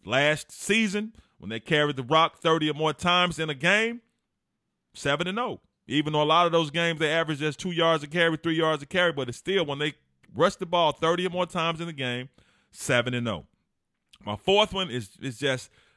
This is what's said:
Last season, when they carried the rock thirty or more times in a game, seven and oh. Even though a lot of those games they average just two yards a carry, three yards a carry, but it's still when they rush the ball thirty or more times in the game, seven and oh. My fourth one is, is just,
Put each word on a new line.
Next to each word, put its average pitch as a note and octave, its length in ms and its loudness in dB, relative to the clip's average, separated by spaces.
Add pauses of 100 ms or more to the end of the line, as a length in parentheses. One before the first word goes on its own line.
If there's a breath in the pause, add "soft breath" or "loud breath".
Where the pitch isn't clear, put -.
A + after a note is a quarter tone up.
Last C#3+ 460 0
season, G#3+ 640 -2 (260 soft breath)
when F2 100 -14
they A2 120 -8
carried D3 340 0
the C3 80 -8
rock D#3+ 380 2
thirty D#3+ 280 2
or D3 60 -2
more D#3 180 0
times F3+ 460 0
in D#3 120 -4
a D3 40 -4
game, G#3 460 0 (920)
seven D3+ 340 -2
and G3 100 -4
oh. A#3 220 -6 (260)
Even D3 260 -2
though D3+ 100 2
a - 20 4
lot E3 220 6
of E3 60 0
those E3 180 2
games E3+ 300 -2
they D3+ 100 2
average D#3 300 0
just D3+ 180 -4
two F3+ 140 -6
yards E3 320 2
a - 20 -10
carry, E3 300 2
three E3 180 -2
yards D#3+ 260 2
a C#3+ 60 -14
carry, F3+ 260 0
but C#3 160 -4
it's A#2 100 -8
still F3+ 280 0
when C#3+ 140 -4
they D3 140 -2 (380)
rush F#3 220 2
the - 100 -8
ball E3+ 280 2
thirty F3 340 0
or F3+ 40 -2
more F3+ 160 -2
times E3 340 -2
in E3+ 80 -8
the E3 40 -10
game, B2+ 360 -6 (420 soft breath)
seven B2 420 0
and A#2+ 160 -2
oh. F2+ 160 -6 (800)
My G#2 120 -6
fourth G#3 360 2
one F#3+ 160 -4
is, A2+ 220 -8 (100)
is B2+ 160 -10
just, C3+ 320 -2 (280 soft breath)